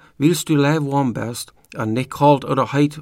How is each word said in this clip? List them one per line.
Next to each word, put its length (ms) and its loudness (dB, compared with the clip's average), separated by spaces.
willst 300 0
du 100 2
luiwarm 560 2
bist, 400 -8
en 240 -4
niet 160 -2
koud 360 2
oder 260 -2
heit, 320 0